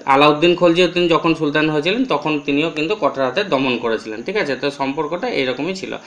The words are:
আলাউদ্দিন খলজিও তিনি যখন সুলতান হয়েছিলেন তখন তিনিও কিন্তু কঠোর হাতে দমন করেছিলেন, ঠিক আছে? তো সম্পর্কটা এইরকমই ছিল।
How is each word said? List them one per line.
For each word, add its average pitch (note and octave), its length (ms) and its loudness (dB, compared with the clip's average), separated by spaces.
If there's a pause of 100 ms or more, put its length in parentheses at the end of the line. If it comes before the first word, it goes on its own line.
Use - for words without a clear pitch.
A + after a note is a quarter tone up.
আলাউদ্দিন D3 500 4
খলজিও F3 320 4
তিনি F3 220 0
যখন E3 260 2
সুলতান D#3 360 0
হয়েছিলেন F3 340 0
তখন D3+ 360 -2
তিনিও D3 300 0
কিন্তু D#3 240 -4
কঠোর C#3 300 -2
হাতে D3+ 200 -2
দমন C3+ 340 0
করেছিলেন, A2+ 440 -4
ঠিক F3+ 140 -6
আছে? C#3+ 200 -2
তো C#3+ 140 -4
সম্পর্কটা D3 580 -4
এইরকমই C#3 460 -2
ছিল। A2+ 220 -10 (100)